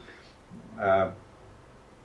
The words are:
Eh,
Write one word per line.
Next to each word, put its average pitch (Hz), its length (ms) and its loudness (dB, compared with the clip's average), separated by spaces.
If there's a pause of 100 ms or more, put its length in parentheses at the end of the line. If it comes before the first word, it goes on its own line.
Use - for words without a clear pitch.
(760)
Eh, 95 320 2 (1000)